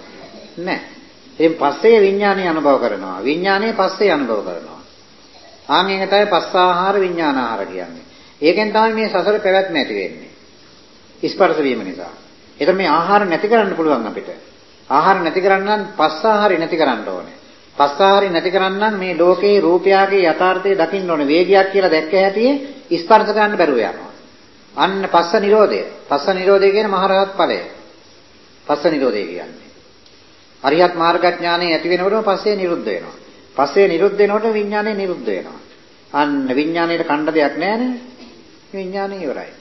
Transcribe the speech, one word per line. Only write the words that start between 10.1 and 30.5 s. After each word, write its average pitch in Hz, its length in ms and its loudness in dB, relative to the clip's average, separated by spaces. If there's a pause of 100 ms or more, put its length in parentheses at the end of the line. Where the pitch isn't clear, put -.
ස්පර්ශ 165 360 0
වීම 127 220 0
නිසා. 87 320 -12 (460)
ඒතර 156 140 2
මේ 190 160 -2
ආහාර 180 360 2
නැති 175 240 -2
කරන්න 208 260 2
පුළුවන් 147 320 0
අපිට. - 220 -12 (640)
ආහාර 165 280 4
නැති 170 220 -2
කරන්න 196 260 2
නම් 208 160 0 (120)
පස්ස - 300 -2
ආහාරය 208 340 2
නැති 165 180 -4
කරන්න 131 300 0
ඕනේ. 90 300 -10 (400)
පස්ස 143 240 0
ආහාරය 196 280 4
නැති 175 220 -2
කරන්න 190 260 0
නම් 214 200 0
මේ 185 180 -4
ලෝකේ 185 460 4
රූපයාගේ 190 680 4
යථාර්ථය 185 500 0
දකින්න 190 340 -2
ඕනේ. 147 160 -2
වේගයක් 185 440 4
කියලා 190 200 2
දැක්ක 156 240 0
හැටියේ 196 840 0
ස්පර්ශ 214 340 4
ගන්න 208 240 0
බැරුව 151 240 2
යනවා. 87 320 -6 (600)
අන්න 190 320 -2
පස්ස 170 320 2
නිරෝධය. 202 420 4 (240)
පස්ස 143 260 -4
නිරෝධය 196 380 4
කියන්නේ 202 260 0
මහරහත් 190 380 0
ඵලය. 127 260 0 (1080)
පස්ස 147 200 -2
නිරෝධය 127 380 -2
කියන්නේ. 87 400 -14 (960)